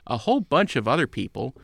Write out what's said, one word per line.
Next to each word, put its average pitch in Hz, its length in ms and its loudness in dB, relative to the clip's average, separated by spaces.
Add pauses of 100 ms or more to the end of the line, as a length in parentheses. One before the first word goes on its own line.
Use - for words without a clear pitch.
a 120 120 -4
whole 240 220 2
bunch 180 360 2
of 107 120 0
other 147 180 2
people, 113 580 -6